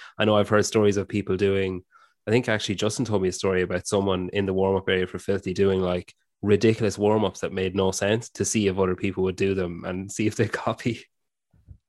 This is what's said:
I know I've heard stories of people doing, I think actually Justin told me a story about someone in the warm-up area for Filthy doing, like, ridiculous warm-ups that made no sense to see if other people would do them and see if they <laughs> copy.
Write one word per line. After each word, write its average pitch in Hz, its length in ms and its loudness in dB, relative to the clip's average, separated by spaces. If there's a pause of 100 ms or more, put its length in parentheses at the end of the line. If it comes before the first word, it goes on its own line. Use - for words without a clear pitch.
(180)
I 107 80 2
know 107 100 6
I've 104 140 4
heard 104 160 4
stories 104 320 2
of 98 100 -2
people 95 300 -2
doing, 95 460 0 (420)
I 110 60 -2
think 123 180 2
actually 107 240 -2
Justin 104 320 -2
told 104 160 0
me 95 60 0
a 87 40 0
story 92 300 0
about 90 240 -4
someone 92 480 0
in 101 140 0
the 95 80 -2
warm-up 95 340 0
area 92 160 0
for 90 140 -10
Filthy 95 340 -4
doing, 98 280 2
like, 90 340 -4 (260)
ridiculous 104 560 2
warm-ups 104 440 2
that 82 120 -6
made 92 220 -4
no 95 160 2
sense 107 380 0
to - 140 -6
see 104 240 0
if 95 120 0
other 92 160 2
people 92 260 -4
would 92 140 0
do 98 180 0
them 87 320 -4
and 92 260 -8
see 110 140 -4
if 107 100 -2
they 107 120 0
<laughs> - 180 -8
copy. 113 400 -4 (840)